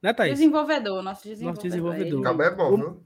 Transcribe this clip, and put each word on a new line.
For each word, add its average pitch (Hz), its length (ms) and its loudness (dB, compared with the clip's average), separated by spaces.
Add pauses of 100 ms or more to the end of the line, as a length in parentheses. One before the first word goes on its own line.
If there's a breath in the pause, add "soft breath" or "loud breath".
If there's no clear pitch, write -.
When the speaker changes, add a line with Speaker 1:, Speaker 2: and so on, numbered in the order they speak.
Speaker 1:
Né, 214 120 0
Thaís? 226 260 0
Speaker 2:
Desenvolvedor, 285 640 2
nosso 196 240 -12
Speaker 1:
Nosso - 0 -
Speaker 2:
desenvolvedor. 175 360 -8
Speaker 1:
desenvolvedor. 170 560 -4
Speaker 2:
Ele 131 40 -2
Speaker 3:
Cabo - 200 0
é 180 120 2
bom, 190 180 2
Speaker 1:
O, 202 40 4
Speaker 3:
viu? - 280 -6